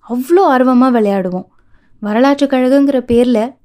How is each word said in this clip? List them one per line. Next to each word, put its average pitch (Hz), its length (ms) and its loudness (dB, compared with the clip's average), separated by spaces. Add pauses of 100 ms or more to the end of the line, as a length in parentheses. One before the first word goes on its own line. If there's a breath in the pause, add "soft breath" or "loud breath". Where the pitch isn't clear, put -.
அவ்வளோ 294 400 0
ஆர்வமா 254 420 2
விளையாடுவோம். 196 580 -2 (540)
வரலாற்று 269 460 0
கழகங்கிற 269 580 0
பேர்ல 240 340 0 (260)